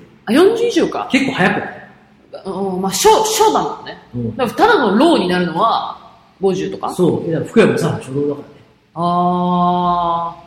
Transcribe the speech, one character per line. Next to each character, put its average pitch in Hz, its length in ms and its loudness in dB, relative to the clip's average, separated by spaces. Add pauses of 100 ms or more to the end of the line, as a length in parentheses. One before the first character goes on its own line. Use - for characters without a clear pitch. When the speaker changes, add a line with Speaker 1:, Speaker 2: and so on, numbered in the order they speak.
(260)
Speaker 1:
あ、 208 60 -2
四 381 240 4
十 466 100 0
以 466 60 -2
上 240 160 0
か。 107 240 -8
Speaker 2:
結 262 140 2
構 - 60 -4
早 190 220 0
く - 60 -4
な - 60 -8
い？ - 120 -14 (680)
Speaker 1:
う 190 340 -6
ん、 185 40 -4
ま 190 60 -2
あ、 - 20 -2
初、 - 180 2
初 427 440 4
だ 262 100 0
も - 200 -8
ん - 20 -20
ね。 - 120 -16 (200)
Speaker 2:
う - 20 -4
ん。 233 180 -6
Speaker 1:
だ 262 100 -2
か 208 40 -4
ら - 60 -10
た 359 100 4
だ 453 120 4
の 214 200 0
老 302 200 4
に 180 100 -2
な 180 100 0
る 180 80 0
の 160 100 -6
は 202 400 -2 (440)
五 190 120 0
十 180 180 -4
と - 80 -10
か？ - 140 -6
Speaker 2:
そ - 320 0
う。 170 40 -6
い 160 40 -2
や、 143 80 -2
福 - 200 2
山 - 180 4
さ 160 120 0
ん - 20 -2
初 120 220 -10
老 143 140 -2
だ 143 60 -4
か 143 60 -12
ら - 80 -20
ね。 - 40 -20 (420)
Speaker 1:
あ 175 1400 0 (100)